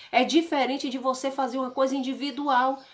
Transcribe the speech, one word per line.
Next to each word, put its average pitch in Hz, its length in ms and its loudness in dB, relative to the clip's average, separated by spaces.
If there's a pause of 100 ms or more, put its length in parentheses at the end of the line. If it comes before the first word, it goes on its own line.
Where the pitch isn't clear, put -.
(100)
É 254 140 4
diferente 277 640 0
de 254 100 -4
você 262 320 -2
fazer 262 280 -2
uma 254 120 -2
coisa 269 240 2
individual. 269 880 0 (120)